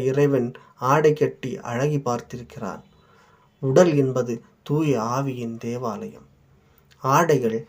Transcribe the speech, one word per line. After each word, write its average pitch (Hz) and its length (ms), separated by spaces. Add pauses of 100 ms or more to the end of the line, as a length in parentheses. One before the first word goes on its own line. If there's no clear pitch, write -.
இறைவன் 131 480 (400)
ஆடை 151 240
கட்டி 131 380 (100)
அழகி 139 380
பார்த்திருக்கிறான். 117 840 (800)
உடல் 151 340
என்பது 127 400 (260)
தூய 147 380 (140)
ஆவியின் 123 440
தேவாலயம். 117 680 (760)
ஆடைகள் 135 540 (100)